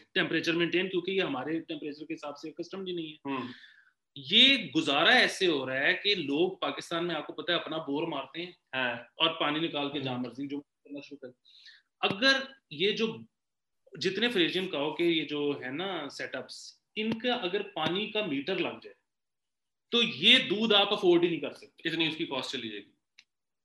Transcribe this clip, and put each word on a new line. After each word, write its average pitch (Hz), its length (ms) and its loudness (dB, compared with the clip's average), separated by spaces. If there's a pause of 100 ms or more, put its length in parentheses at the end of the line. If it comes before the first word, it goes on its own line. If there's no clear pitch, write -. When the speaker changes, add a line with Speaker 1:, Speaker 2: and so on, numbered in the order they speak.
(140)
Speaker 1:
Temperature 165 380 2
maintain, 175 360 2
क्योंकि 180 240 -2
ये 190 80 2
हमारे 147 400 -2
temperature 151 440 -10
के 156 100 -8
हिसाब 147 200 -10
से 156 160 -12
custom 175 340 -10
भी 185 80 -6
नहीं 160 200 -6
है। 151 140 -20
Speaker 2:
हम्म। 127 220 -4 (680)
Speaker 1:
ये 208 580 4
गुजारा 151 380 4
ऐसे 202 340 4
हो 143 180 2
रहा 131 140 -2
है 160 160 4
कि 202 200 0
लोग 165 460 0
पाकिस्तान 156 440 -4
में, 170 100 -2
आपको 151 180 -6
पता 156 200 -4
है, 160 80 2
अपना 156 180 -6
बोर 151 300 -2
मारते 143 320 -6
हैं 175 160 -12 (180)
Speaker 2:
हाँ। 123 320 -2 (120)
Speaker 1:
और 160 100 4
पानी 156 320 0
निकाल 143 280 -2
के 143 120 -4
जहाँ 127 160 -4
Speaker 2:
हम्म। 123 100 -4
Speaker 1:
मर्जी 123 200 -8
जो 143 120 -6
करना - 420 -14
शुरू - 280 -16
कर। - 60 -18 (760)
अगर 254 400 2 (240)
ये 180 200 2
जो 226 320 -2 (720)
जितने 190 300 0
Frisian 180 380 2
काऊ 151 260 -2
के 170 120 0
ये 165 200 4
जो 143 280 -2
है 131 220 -6
ना 170 340 -4
setups, - 720 -10 (160)
इनका 226 380 0
अगर 190 280 -2
पानी 170 440 -2
का 208 200 -4
मीटर 151 320 -2
लग 120 220 -4
जाए, - 140 -20 (960)
तो 233 100 4
ये 185 360 6
दूध 220 340 2
आप 196 200 6
afford 175 300 6
ही 180 60 4
नहीं 160 120 -2
कर 131 120 -6
सकते। - 360 -10
Speaker 2:
इतनी 160 200 0
उसकी 156 160 -4
cost 135 280 -4
चली 117 160 -6
जाएगी। 104 300 -14 (680)